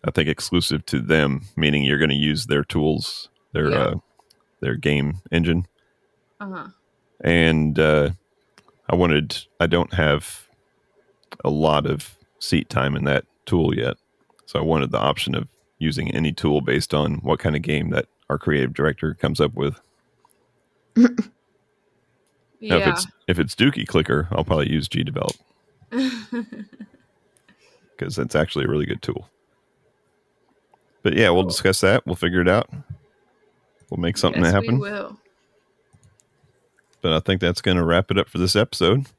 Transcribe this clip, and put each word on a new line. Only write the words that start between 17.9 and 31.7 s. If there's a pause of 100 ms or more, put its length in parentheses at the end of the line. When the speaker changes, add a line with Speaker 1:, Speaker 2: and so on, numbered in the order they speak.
Speaker 1:
that (220)
our
creative
director
comes
up
with. (1160)
Speaker 3:
<laughs> (1600)
Speaker 2:
Yeah.
Speaker 1:
Now,
if
it's, (220)
if
it's
Dookie
Clicker,
I'll
probably
use
G
Develop. (560)
Speaker 2:
<laughs> (2000)
Speaker 1:
'Cause
that's
actually
a
really
good
tool. (1700)
But
yeah,
we'll
Speaker 2:
Cool.
Speaker 1:
discuss